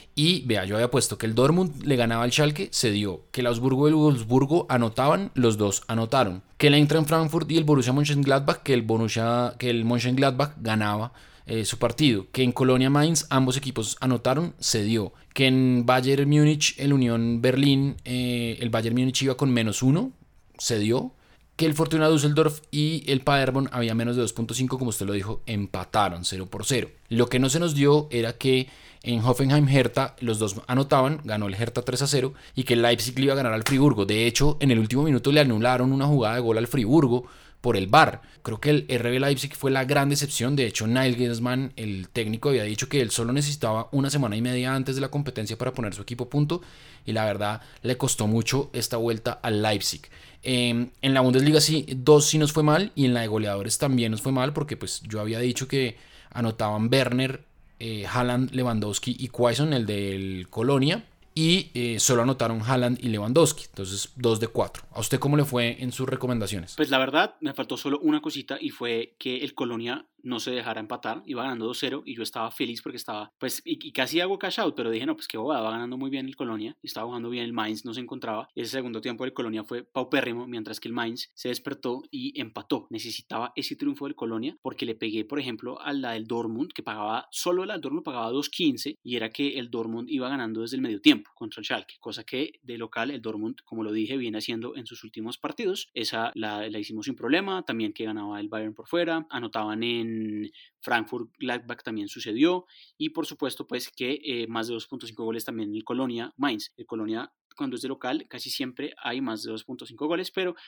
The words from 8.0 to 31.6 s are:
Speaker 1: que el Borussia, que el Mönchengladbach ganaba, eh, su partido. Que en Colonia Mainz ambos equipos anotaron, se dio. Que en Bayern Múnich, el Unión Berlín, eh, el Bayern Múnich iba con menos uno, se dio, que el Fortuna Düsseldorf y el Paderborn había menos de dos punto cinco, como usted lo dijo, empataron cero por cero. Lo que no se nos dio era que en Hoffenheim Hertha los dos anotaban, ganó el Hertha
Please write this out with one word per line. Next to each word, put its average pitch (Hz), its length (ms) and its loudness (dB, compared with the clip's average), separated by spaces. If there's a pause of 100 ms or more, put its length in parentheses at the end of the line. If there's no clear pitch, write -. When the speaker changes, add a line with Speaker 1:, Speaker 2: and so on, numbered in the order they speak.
Speaker 1:
que 135 120 0
el 120 100 4
Borussia, 113 760 0
que 123 120 -2
el 117 160 2
Mönchengladbach 127 720 2
ganaba, 107 540 -2 (340)
eh, 110 180 -2
su - 140 -4
partido. 117 520 2
Que 131 120 0
en 120 100 4
Colonia 127 360 4
Mainz 151 400 2
ambos 131 280 2
equipos 123 420 -6
anotaron, 131 600 0
se 107 240 0
dio. 107 300 0 (200)
Que 135 140 4
en 131 380 4
Bayern 135 440 4
Múnich, 151 500 6
el 143 140 2
Unión 117 480 2
Berlín, 135 640 4
eh, 123 560 -2
el 120 80 -2
Bayern 113 280 0
Múnich 131 260 2
iba 135 120 2
con 139 160 2
menos 113 320 2
uno, 175 300 4 (440)
se 113 220 0
dio, 123 340 2 (420)
que 160 100 0
el 156 80 2
Fortuna 156 340 2
Düsseldorf 151 540 4 (100)
y 151 400 0
el 131 100 2
Paderborn 135 500 2
había 117 220 -2
menos 117 220 0
de 123 80 2
dos 107 100 -2
punto 113 200 -6
cinco, 127 260 -2
como 123 100 -2
usted 104 160 -4
lo 101 80 -2
dijo, 101 320 -4
empataron 98 800 -2
cero 92 240 -6
por 101 160 -8
cero. 120 240 0 (200)
Lo 117 180 4
que 127 120 2
no 131 100 4
se 156 100 2
nos 165 160 0
dio 143 340 6
era 117 280 -2
que 131 300 2 (360)
en 120 160 0
Hoffenheim 135 480 4
Hertha 131 540 2
los 110 180 0
dos 104 160 -2 (120)
anotaban, 131 560 2
ganó 107 240 -2
el 98 60 -4
Hertha 117 300 -2